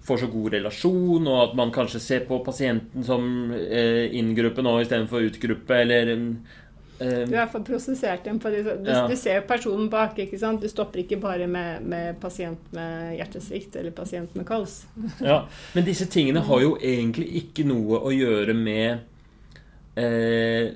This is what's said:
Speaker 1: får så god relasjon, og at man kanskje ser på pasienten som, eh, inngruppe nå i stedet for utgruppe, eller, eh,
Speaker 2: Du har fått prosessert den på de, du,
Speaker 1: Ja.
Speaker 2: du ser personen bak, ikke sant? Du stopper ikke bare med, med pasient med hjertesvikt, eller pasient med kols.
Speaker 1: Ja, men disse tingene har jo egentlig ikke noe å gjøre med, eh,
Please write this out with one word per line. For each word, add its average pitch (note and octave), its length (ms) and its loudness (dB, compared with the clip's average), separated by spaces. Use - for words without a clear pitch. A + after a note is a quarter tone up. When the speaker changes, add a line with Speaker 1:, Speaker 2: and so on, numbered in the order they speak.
Speaker 1:
får B2+ 220 0
så A2+ 80 -2
god A2 240 -2
relasjon, E3+ 720 2
og B2 220 6
at A#2+ 60 -8
man A#2+ 140 2
kanskje A#2 300 -2
ser B2 260 0
på B2+ 180 0
pasienten B2 600 -2
som, B2 480 0
eh, A#2 600 2
inngruppe A2+ 500 2
nå A#2+ 180 4
i A#2 40 4
stedet A#2 240 0
for A#2+ 120 0
utgruppe, A2+ 500 0
eller, A#2+ 400 6
eh, B2 280 0
Speaker 2:
Du A3 100 0
har A#3 100 2
fått A3 200 -8
prosessert B3 580 -2
den A3 160 -4
på A3 100 -4
de, G#3 140 -2
du, G3+ 260 -4
Speaker 1:
Ja. B3 160 4
Speaker 2:
du B3 100 0
ser G3+ 260 0
personen A3 460 -2
bak, G#3+ 300 0
ikke G3 200 -6
sant? A3 240 -2
Du G#3+ 60 -4
stopper F#3+ 360 -4
ikke G3 160 -4
bare F3+ 260 -4
med, F3 380 -4
med E3+ 340 -6
pasient F3 400 -8
med E3 480 -8
hjertesvikt, - 560 -10
eller E3+ 160 -8
pasient F3 420 -10
med F3+ 120 -6
kols. A3 400 -6
Speaker 1:
Ja, C4+ 260 4
men F3 100 4
disse F#3 260 0
tingene D3+ 320 2
har C3+ 180 4
jo D3 160 6
egentlig A#2 600 0
ikke - 300 -4
noe A2+ 340 2
å C3+ 100 -2
gjøre A2+ 460 2
med, A2+ 440 0
eh, A#2 800 2